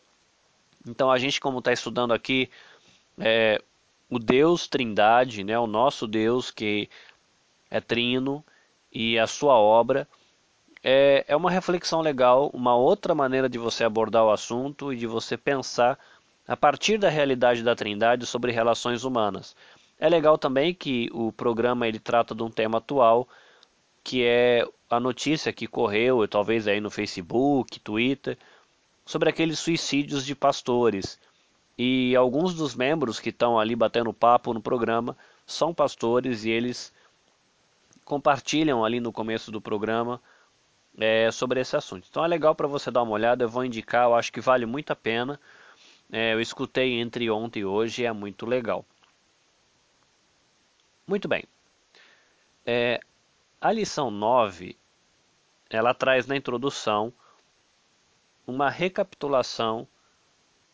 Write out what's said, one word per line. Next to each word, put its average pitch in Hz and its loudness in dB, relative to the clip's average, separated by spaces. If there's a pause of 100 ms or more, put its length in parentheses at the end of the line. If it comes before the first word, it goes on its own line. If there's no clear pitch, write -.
(880)
Então 131 0
a 127 6
gente, 135 -2
como 131 -4
tá 123 0
estudando 117 -2
aqui, 131 -2 (640)
é, 110 2 (480)
o 123 -4
Deus 135 4
Trindade, 113 2
né, 107 -2
o 120 0
nosso 117 0
Deus 113 0
que 107 -4 (840)
é 107 -2
trino, 127 -2 (480)
e 113 -2
a 113 4
sua 139 2
obra, 117 6 (760)
é, 139 4
é 139 0
uma 175 0
reflexão 175 -2
legal, 135 4
uma 123 2
outra 165 2
maneira 131 0
de 123 -6
você 117 -4
abordar 110 2
o 110 6
assunto 135 -4
e 123 -8
de 117 -6
você 113 -6
pensar - 0 (500)
a 127 -4
partir 151 2
da 196 2
realidade 127 2
da 117 2
Trindade 110 0
sobre 123 -4
relações 117 0
humanas. 107 -4 (440)
É 156 2
legal 156 4
também 147 0
que 123 -4
o 113 -4
programa 120 0
ele 110 -4
trata 117 0
de 113 -6
um 113 -6
tema 110 -2
atual, 120 4 (760)
que 127 -2
é 120 4 (240)
a 120 0
notícia 127 -2
que 110 -10
correu, 117 2
talvez 104 0
aí 101 0
no 104 -6
Facebook, 113 -2
Twitter, 120 -4 (680)
sobre 160 0
aqueles 160 -2
suicídios 143 -2
de 143 -6
pastores. 123 0 (580)
E 127 0
alguns 139 2
dos 151 -6
membros 127 -2
que 113 -6
tão 120 0
ali 110 0
batendo 113 0
papo 120 2
no 110 -6
programa 120 -2 (300)
são 160 -4
pastores 123 -2
e 113 -2
eles 117 -4 (1120)
compartilham 143 0
ali 120 -2
no 117 -6
começo 113 -6
do 107 -8
programa, 113 -4 (800)
é, 113 2
sobre 127 -2
esse 127 -4
assunto. 95 -6
Então 147 -4
é 165 -2
legal 156 2
pra 151 -4
você 139 -6
dar 120 0
uma 113 -2
olhada, 117 0
eu 113 -2
vou 127 -4
indicar, 120 -2
eu 120 4
acho 117 0
que 120 -10
vale 127 2
muito 139 -8
a 147 -2
pena. 120 -4 (720)
É, 113 -2
eu 113 0
escutei 127 -2
entre 117 -4
ontem 113 -4
e 101 -4
hoje 110 -2
e 120 -2
é 117 -2
muito 101 -10
legal. 117 -4 (2250)
Muito 190 -4
bem. 104 -2 (1200)
É... 120 0 (640)
a 180 0
lição 175 -4
nove, 107 0 (920)
ela 113 2
traz 131 0
na 139 -6
introdução 120 -4 (1400)
uma 135 -2
recapitulação 135 -4 (880)